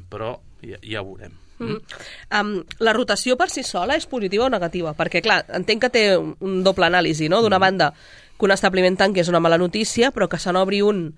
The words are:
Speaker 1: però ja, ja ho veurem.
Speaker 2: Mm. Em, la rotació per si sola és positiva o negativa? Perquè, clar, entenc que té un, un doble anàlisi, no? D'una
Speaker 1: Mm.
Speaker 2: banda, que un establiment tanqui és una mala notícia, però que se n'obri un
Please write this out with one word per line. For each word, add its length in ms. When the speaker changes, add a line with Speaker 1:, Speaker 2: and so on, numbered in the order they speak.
Speaker 1:
però 300
ja, 160
ja 220
ho 80
veurem. 240
Speaker 2:
Mm. 220
Em, 140
la 160
rotació 400
per 160
si 160
sola 320
és 80
positiva 380
o 80
negativa? 420
Perquè, 300
clar, 160
entenc 260
que 80
té 120
un, 140
un 240
doble 240
anàlisi, 400
no? 160
D'una 160
Speaker 1:
Mm. 60
Speaker 2:
banda, 240
que 80
un 80
establiment 400
tanqui 240
és 80
una 160
mala 160
notícia, 560
però 160
que 80
se 160
n'obri 300
un 320